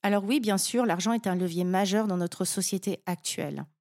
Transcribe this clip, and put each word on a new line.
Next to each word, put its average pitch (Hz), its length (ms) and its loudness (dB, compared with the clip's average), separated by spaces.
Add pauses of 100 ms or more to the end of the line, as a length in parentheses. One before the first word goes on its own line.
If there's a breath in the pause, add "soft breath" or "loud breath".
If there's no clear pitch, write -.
Alors 202 200 2
oui, 247 160 2
bien 214 180 2
sûr, 240 280 0
l'argent 185 280 0
est 226 140 -2
un 185 80 0
levier 180 280 0
majeur 190 440 2
dans 180 100 0
notre 175 280 -2
société 190 600 -4
actuelle. 147 600 -6 (160)